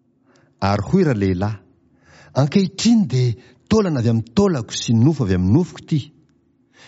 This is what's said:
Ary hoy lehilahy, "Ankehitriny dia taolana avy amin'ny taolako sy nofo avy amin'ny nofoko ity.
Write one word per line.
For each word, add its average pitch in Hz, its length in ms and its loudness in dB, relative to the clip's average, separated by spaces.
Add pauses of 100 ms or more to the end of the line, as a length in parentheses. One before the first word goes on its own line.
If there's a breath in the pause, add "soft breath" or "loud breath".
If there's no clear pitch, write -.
(600 soft breath)
Ary 98 300 -2
hoy 190 140 2 (100)
lehilahy, 98 480 -4 (720 soft breath)
"Ankehitriny 196 720 0
dia 123 300 -2 (320 loud breath)
taolana 190 320 0
avy 113 100 0
amin'ny 113 240 -2
taolako 180 400 0
sy - 180 -4
nofo 127 300 2
avy 92 160 0
amin'ny 92 160 2
nofoko 170 320 -2
ity. - 260 -4 (760 loud breath)